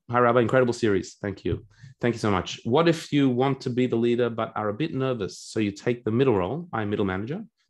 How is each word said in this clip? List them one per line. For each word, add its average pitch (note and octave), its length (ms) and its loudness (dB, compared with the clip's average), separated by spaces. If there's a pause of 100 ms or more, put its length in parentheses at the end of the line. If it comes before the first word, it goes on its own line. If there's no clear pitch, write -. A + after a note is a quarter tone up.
"Hi, A#2+ 100 2
Rabbi, A#2+ 220 6
incredible A#2+ 320 4
series. G2+ 480 0
Thank G2 240 -6
you. E2+ 200 -4 (360)
Thank A#2 140 2
you - 40 -12
so G#2+ 120 0
much. F2+ 340 -2
What D3+ 240 4
if E3 240 -2
you C#3 160 4
want C3 320 0
to C3+ 80 -6
be B2 180 0
the A#2 80 -2
leader A#2+ 340 2
but A2+ 260 -4
are G#2+ 140 -4
a G2+ 40 -2
bit D3 200 -6
nervous, B2+ 460 -4
so - 220 -6
you G2+ 100 0
take B2 320 -4
the G#2+ 80 -2
middle B2 240 4
role, A2+ 380 -2
I A2+ 80 -4
am G#2 80 -4
middle G#2+ 160 -2
manager? A2+ 400 -6 (240)